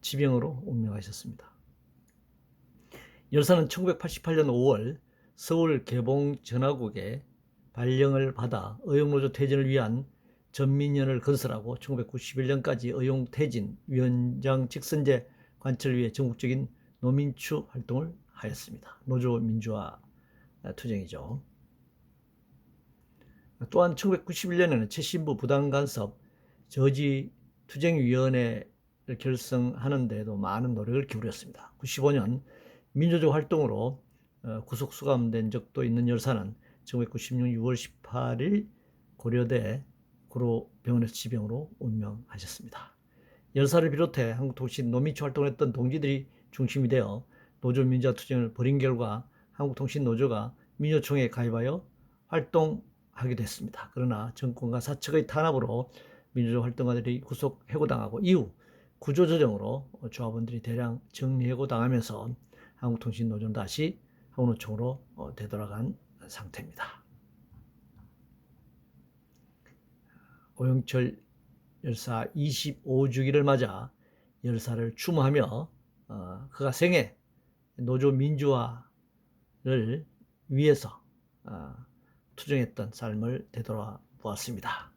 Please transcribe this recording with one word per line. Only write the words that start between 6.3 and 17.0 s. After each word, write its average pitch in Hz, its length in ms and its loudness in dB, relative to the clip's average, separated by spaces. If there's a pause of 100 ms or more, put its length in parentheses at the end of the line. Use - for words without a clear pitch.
전화국에 120 800 -2 (480)
발령을 135 600 2
받아 113 500 -6
의용노조 143 480 4
퇴진을 135 380 2
위한 127 360 2 (460)
전민연을 135 680 2
건설하고 123 580 -2
천구백구십일 127 680 -4
년까지 131 420 0
의용 131 420 0
퇴진 120 460 -2 (100)
위원장 127 800 2
직선제 139 600 0 (300)
관철을 131 380 0
위해 117 140 0
전국적인 131 560 -2 (320)
노민추 139 680 0